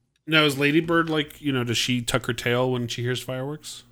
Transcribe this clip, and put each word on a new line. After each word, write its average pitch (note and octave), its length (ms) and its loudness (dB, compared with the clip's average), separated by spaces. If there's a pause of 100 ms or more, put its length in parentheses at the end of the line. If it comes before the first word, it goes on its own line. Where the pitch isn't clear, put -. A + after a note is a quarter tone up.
(280)
Now, D#3 160 4
is C#3 140 2
Lady C#3+ 240 4
Bird, E3 280 2
like, D3+ 320 -2
you C#3 120 0
know, B2 100 2
does A#2 140 0
she B2 240 0
tuck A#2+ 240 -2
her B2 80 -2
tail B2 360 0
when A#2+ 200 -2
she - 120 -8
hears B2 200 -4
fireworks? C3+ 720 -10